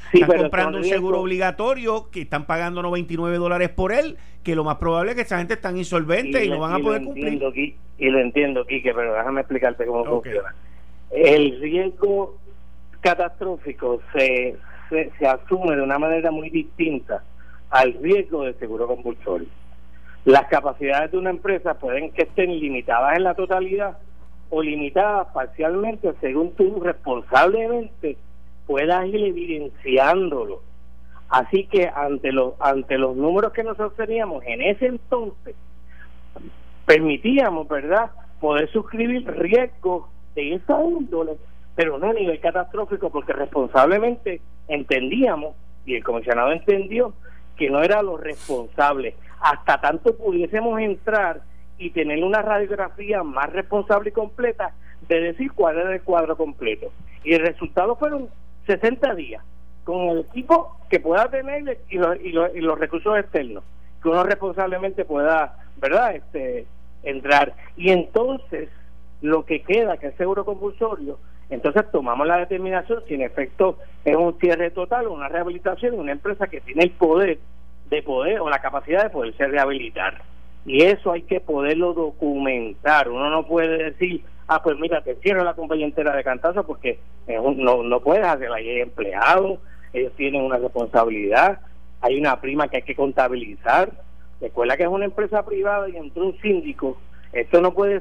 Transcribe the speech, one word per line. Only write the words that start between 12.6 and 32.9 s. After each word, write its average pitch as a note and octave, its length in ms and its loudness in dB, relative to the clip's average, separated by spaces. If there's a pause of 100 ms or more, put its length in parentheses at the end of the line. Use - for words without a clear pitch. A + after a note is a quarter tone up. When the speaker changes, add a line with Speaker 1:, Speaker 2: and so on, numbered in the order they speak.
Speaker 1:
catastrófico E3+ 1000 0 (140)
se, B2+ 420 2 (340)
se, D#3+ 300 0
se C#3+ 80 4
asume E3 480 2
de C#3 60 2
una C3+ 180 2
manera D#3+ 320 2
muy D#3 180 -4
distinta D#3 720 -2 (480)
al C3 320 6
riesgo E3 440 2
de B2+ 80 -4
seguro A2+ 340 -4
compulsorio. A2+ 600 -4 (760)
Las C3+ 220 10
capacidades C#3+ 640 0
de F#3 60 0
una F#3 140 0
empresa F3 420 -2
pueden C#3 400 -4
que - 80 2
estén F3+ 360 0
limitadas C3+ 600 2
en F#3+ 80 2
la F3 80 2
totalidad F#3 640 -2 (520)
o D#3+ 140 0
limitadas F3+ 720 0
parcialmente F3 880 -2
según D#3 320 0
tú G#3 280 4
responsablemente F3 1300 2 (500)
puedas D#3+ 420 2
ir G#3 140 0
evidenciándolo. D3 1400 2 (640)
Así D#3+ 380 2
que F3 280 2
ante C#3+ 380 -2
los, C3 300 2
ante C#3 360 2